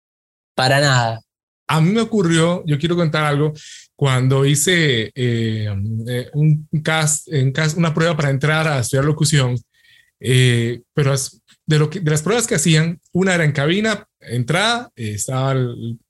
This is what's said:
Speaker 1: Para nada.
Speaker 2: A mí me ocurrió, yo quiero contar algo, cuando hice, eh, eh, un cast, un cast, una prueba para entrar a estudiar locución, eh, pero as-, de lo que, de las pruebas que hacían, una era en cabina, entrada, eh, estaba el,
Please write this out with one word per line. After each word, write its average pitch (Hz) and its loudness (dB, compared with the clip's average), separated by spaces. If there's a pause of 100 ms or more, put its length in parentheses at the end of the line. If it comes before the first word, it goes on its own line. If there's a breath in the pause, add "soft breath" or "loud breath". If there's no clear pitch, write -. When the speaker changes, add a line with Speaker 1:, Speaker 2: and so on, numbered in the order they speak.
(540)
Speaker 1:
Para 135 2
nada. 120 2 (460)
Speaker 2:
A 156 0
mí 170 4
me 226 0
ocurrió, 175 2
yo 147 0
quiero 170 -2
contar 156 0
algo, 147 0 (420 loud breath)
cuando 131 2
hice, 143 2
eh, 113 -2 (340)
eh, 123 -6
un 151 2 (140)
cast, 160 -2
un 135 0
cast, 156 -2
una 165 0
prueba 160 0
para 147 -2
entrar 151 0
a 143 0
estudiar 135 0
locución, 147 0 (600 soft breath)
eh, 120 2 (100)
pero 139 0
as-, - -6 (260 soft breath)
de 156 2
lo 151 2
que, 185 -8
de 151 -2
las 151 0
pruebas 226 0
que 208 -2
hacían, 165 2 (120)
una 185 2
era 170 2
en 151 2
cabina, 196 -2 (140)
entrada, 180 -2
eh, 110 -8
estaba 131 -4
el, 120 -4 (120)